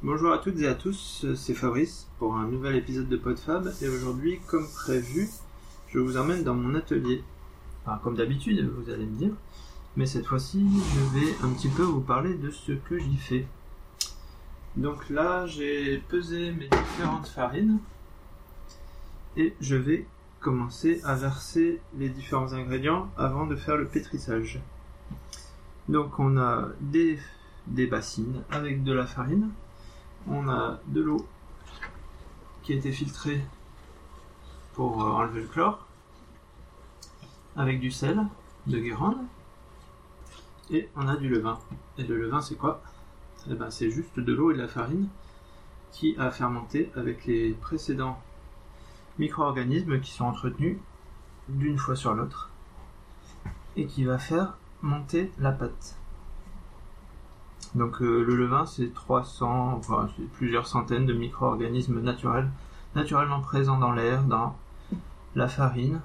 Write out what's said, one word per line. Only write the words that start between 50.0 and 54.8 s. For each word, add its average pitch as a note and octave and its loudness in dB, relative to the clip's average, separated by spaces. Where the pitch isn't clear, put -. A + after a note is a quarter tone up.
qui C3+ -8
sont - -2
entretenus C3 0
d'une C#3 2
fois C3+ 0
sur A#2+ 0
l'autre - -2
et D3 0
qui C#3 0
va B2+ 4
faire D#3+ 0